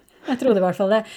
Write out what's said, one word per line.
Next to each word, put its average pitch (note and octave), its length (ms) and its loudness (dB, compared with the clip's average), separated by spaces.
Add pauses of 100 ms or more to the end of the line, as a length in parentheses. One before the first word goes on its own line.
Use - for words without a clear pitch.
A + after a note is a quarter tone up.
(240)
Jeg C4 160 -4
trodde A3+ 220 2
i - 20 2
hvert F3+ 160 -2
fall G3 160 0
det. A3 80 0 (140)